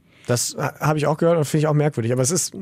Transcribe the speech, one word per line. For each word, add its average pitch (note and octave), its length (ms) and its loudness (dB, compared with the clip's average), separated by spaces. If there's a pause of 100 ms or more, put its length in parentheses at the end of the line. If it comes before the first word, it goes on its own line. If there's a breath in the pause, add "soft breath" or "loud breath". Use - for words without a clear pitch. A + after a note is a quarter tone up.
(280 soft breath)
Das - 320 -2
ha-, - 200 -6
habe D3+ 200 0
ich D3 80 0
auch D3+ 100 0
gehört E3+ 220 4
und C#3+ 60 0
finde D3+ 160 0
ich D3+ 60 2
auch D#3 60 2
merkwürdig. C#3+ 400 0
Aber B2+ 80 2
es B2+ 80 0
ist, F3 320 -2